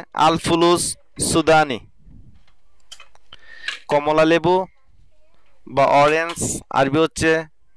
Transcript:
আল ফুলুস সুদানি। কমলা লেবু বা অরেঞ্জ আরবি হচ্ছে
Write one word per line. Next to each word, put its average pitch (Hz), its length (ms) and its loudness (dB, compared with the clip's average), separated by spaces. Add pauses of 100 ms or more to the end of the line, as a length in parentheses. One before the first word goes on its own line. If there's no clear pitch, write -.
(140)
আল 160 240 2
ফুলুস 170 460 0 (460)
সুদানি। 156 500 0 (2000)
কমলা 151 380 0
লেবু 165 300 2 (1120)
বা 135 180 2 (160)
অরেঞ্জ 160 360 0 (320)
আরবি 139 300 0
হচ্ছে 160 320 0 (460)